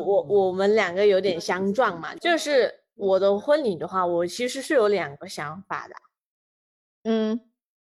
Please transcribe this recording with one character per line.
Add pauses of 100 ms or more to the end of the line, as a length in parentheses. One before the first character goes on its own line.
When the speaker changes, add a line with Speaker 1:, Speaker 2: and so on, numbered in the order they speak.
Speaker 1:
我，
我
们
两
个
有
点
相
撞
嘛，
就
是 (120)
我
的
婚
礼
的
话，
我
其
实
是
有
两
个
想
法
的。 (1080)
Speaker 2:
嗯， (420)